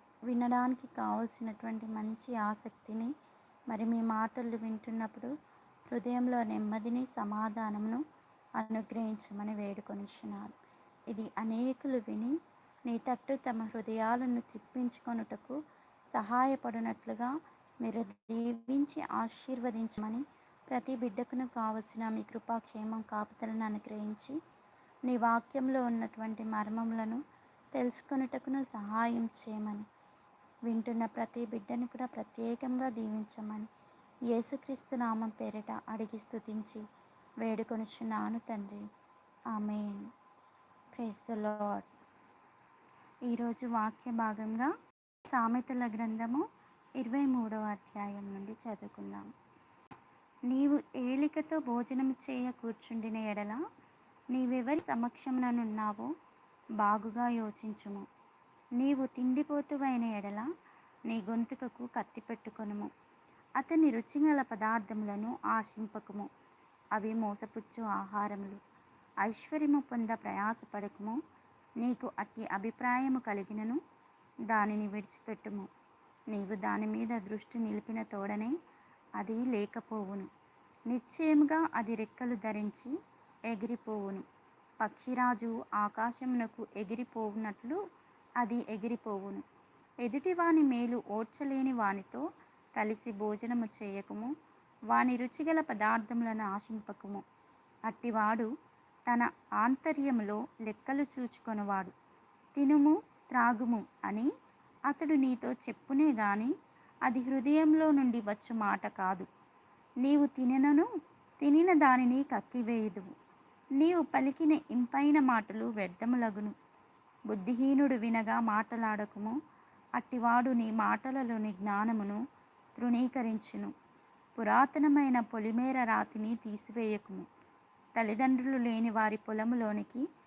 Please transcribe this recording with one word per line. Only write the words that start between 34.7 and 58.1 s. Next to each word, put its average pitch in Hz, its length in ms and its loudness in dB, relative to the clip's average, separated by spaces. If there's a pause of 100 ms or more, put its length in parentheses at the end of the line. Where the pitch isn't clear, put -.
నామం 226 340 0
పేరిట 214 600 -8
అడిగి 220 280 -8
స్తుతించి 214 680 -10 (540)
వేడుకొనుచున్నాను 220 1040 -4
తండ్రి. 208 480 -10 (600)
ఆమేన్. 208 580 -4 (880)
Praise 226 380 -6
the 214 100 -4
Lord. 208 400 -2 (1400)
ఈరోజు 240 440 -2
వాక్య 226 440 -2
భాగంగా 226 600 -2 (520)
సామెతల 247 680 0
గ్రంథము 233 520 -2 (480)
ఇరవై 262 300 0
మూడవ 226 360 2
అధ్యాయం 202 720 -6
నుండి 196 180 -10
చదువుకుందాం. 202 800 -12 (1120)
నీవు 269 360 4 (160)
ఏలికతో 294 640 0
భోజనం 254 560 0 (140)
చేయ 254 220 -4
కూర్చుండిన 226 640 -6
ఎడల 214 480 -4 (640)
నీవెవరి 254 500 0
సమక్షముననున్నావో 240 1400 -2 (560)
బాగుగా 214 560 2
యోచించుము. 208 800 -6 (640)